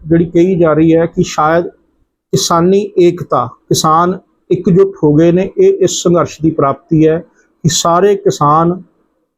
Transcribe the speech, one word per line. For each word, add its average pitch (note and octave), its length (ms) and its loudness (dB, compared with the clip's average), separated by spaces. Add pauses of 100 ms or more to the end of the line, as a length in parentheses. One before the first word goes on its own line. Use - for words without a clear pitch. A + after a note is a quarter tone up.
ਜਿਹੜੀ E3 180 0
ਕਹੀ E3+ 340 0
ਜਾ D#3+ 140 2
ਰਹੀ D#3+ 240 2
ਹੈ E3 100 0
ਕਿ E3+ 160 -4
ਸ਼ਾਇਦ E3 420 -2
ਕਿਸਾਨੀ - 1300 -4
ਏਕਤਾ, E3+ 480 0
ਕਿਸਾਨ E3 720 -2 (320)
ਇਕਜੁੱਟ F#3+ 420 0 (120)
ਹੋ D3 100 2
ਗਏ E3+ 180 2
ਨੇ, F#3 260 -2
ਇਹ F#3+ 160 4
ਇਸ F#3 280 -4
ਸੰਘਰਸ਼ E3+ 400 -2
ਦੀ D#3 80 0
ਪ੍ਰਾਪਤੀ D3+ 580 0
ਹੈ D#3+ 100 0 (440)
ਕਿ E3 60 0
ਸਾਰੇ F3+ 480 0
ਕਿਸਾਨ E3+ 680 0 (560)